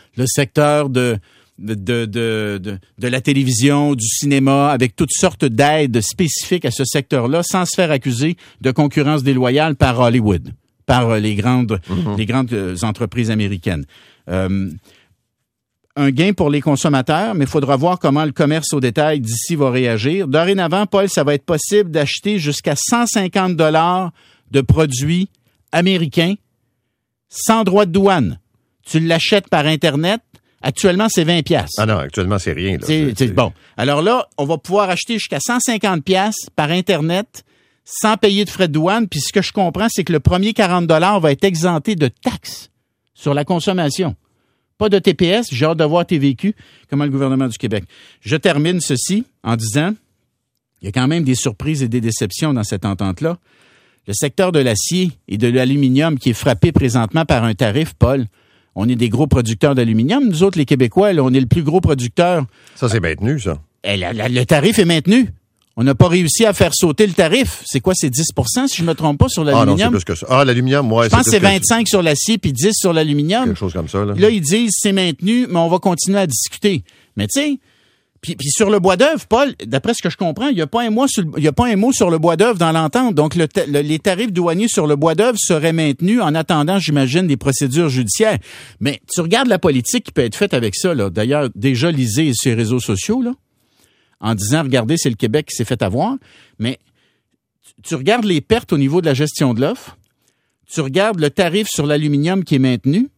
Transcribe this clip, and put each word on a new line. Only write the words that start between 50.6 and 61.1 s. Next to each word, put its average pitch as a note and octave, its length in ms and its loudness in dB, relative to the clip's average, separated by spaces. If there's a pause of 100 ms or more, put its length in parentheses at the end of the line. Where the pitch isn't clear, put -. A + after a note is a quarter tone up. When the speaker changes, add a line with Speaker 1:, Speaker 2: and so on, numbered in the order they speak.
Speaker 1:
il F2+ 40 -10
y - 20 -6
a G2+ 40 -8
quand B2+ 140 0
même E3 160 0
des C3 140 2
surprises C3+ 480 -4
et A#2+ 40 -2
des A#2+ 120 -2
déceptions A2+ 520 -4
dans A#2 120 -2
cette G2+ 200 -8
entente-là. G2+ 540 -4 (720)
Le G2+ 40 -8
secteur E3 380 0
de E3 80 2
l'acier C#3+ 540 0 (160)
et G#2 100 -6
de A#2+ 80 0
l'aluminium C3+ 720 2
qui C3 120 0
est A2+ 40 0
frappé C#3+ 380 2
présentement B2 520 0
par C3 200 0
un A2 100 0
tarif, B2+ 400 -2
Paul, B2+ 320 2 (480)
on G#2+ 140 -2
est B2 80 0
des A#2 140 0
gros C3 180 0
producteurs B2+ 480 2
d'aluminium. B2+ 520 2
Nous E3 140 2
autres, F#3 160 2
les C#3+ 80 0
Québécois, D3 460 2